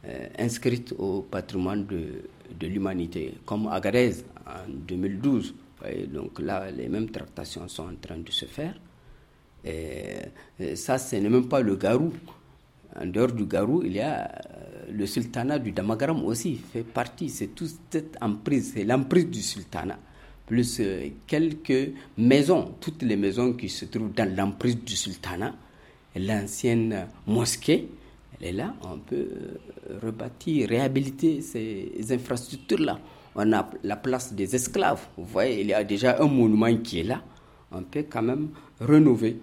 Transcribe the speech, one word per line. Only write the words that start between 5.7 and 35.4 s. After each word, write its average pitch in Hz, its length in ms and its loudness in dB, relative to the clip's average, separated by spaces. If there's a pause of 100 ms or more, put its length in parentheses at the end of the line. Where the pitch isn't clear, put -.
voyez, - 180 -6
donc 71 340 -8
là, 95 300 -4
les 64 200 -6
mêmes 110 200 -2
tractations - 580 -12
sont 80 160 -10
en 85 160 -10
train - 180 -12
de 82 140 -10
se - 140 -2
faire. 156 300 -8 (880)
Et, 76 540 -8 (420)
et 76 160 -4
ça, 135 220 0
ce 127 180 -4
n'est 101 140 2
même 123 180 6
pas 135 140 2
le 101 140 4
Garou. 120 360 2 (880)
En 76 60 -6
dehors 110 260 2
du 110 140 -2
Garou, 107 380 2
il 92 100 -2
y 101 80 -2
a, 135 280 -2
euh, - 640 -14
le 104 140 -2
sultanat 123 540 -2
du 113 120 -2
Damagaram 113 540 0
aussi 117 300 -2
fait - 280 -8
partie. 123 460 -4
C'est 104 260 -8
toute 160 160 -6 (180)
cette 156 320 -6
emprise, 113 540 0
c'est 104 80 -2
l'emprise 135 460 4
du 117 120 -6
sultanat. 92 560 -6 (480)
Plus, 120 360 2
euh, 95 260 -2 (180)
quelques 147 680 2 (260)
maisons, 139 640 6
toutes 156 220 -6
les 110 120 2
maisons 104 380 2
qui 104 160 -6
se - 160 -8
trouvent 110 260 -4
dans 107 240 2
l'emprise 101 480 0
du 98 140 -6
sultanat, 92 580 -6 (600)
l'ancienne 107 920 0 (180)
mosquée, 117 640 2 (540)
elle 85 60 -8
est 87 40 -4
là, 123 220 -4 (100)
on 87 140 -10
peut, - 180 -8
euh, - 880 -8
rebâtir, 113 640 -2
réhabiliter 135 760 2
ces 110 500 -6 (200)
infrastructures-là. 123 880 0 (360)
On 107 180 4
a 98 160 2 (160)
la 107 100 -2
place 127 380 -4
des 123 200 -2
esclaves. 127 600 0
Vous 90 80 -10
voyez, 104 380 2